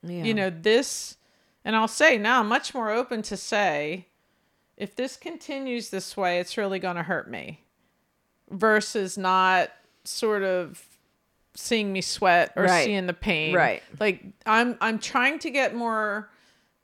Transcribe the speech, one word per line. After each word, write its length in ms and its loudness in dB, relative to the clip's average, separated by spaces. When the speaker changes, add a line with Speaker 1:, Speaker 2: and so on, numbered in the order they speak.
Speaker 1:
Yeah. 220 -8
Speaker 2:
You 100 0
know, 160 0
this, 680 0
and 120 -2
I'll 140 2
say 280 4
now, 220 4
I'm 80 0
much 260 -2
more 160 -4
open 340 -2
to 140 -8
say, 720 -2
if 180 -10
this 220 -6
continues 760 -8
this 260 -8
way, 220 0
it's 180 -6
really 220 -2
gonna 240 -4
hurt 260 -4
me, 360 -12
versus 680 0
not 520 4
sort 360 -2
of 420 -2
seeing 360 0
me 80 -2
sweat 560 4
or 80 2
Speaker 1:
Right. 220 4
Speaker 2:
seeing 220 0
the 60 -2
pain. 400 0
Speaker 1:
Right. 300 4
Speaker 2:
Like, 240 0
I'm, 340 2
I'm 200 0
trying 400 0
to 120 -6
get 240 0
more 540 -4